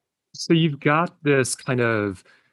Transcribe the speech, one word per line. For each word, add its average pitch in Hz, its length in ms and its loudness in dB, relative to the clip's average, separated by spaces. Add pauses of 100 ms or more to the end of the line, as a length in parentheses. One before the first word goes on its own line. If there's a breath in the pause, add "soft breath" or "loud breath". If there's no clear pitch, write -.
(340)
So - 200 -2
you've 160 260 0
got 156 440 0
this 135 320 0
kind 127 240 -4
of 104 440 -2 (300 soft breath)